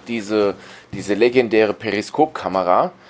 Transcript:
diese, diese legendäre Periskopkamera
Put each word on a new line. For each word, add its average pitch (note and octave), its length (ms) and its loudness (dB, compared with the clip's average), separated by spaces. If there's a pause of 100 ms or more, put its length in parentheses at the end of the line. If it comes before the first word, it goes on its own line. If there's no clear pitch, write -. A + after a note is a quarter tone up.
diese, G#2+ 480 -2 (380)
diese G2 220 -4
legendäre A2 600 2
Periskopkamera G#2 1160 -2 (180)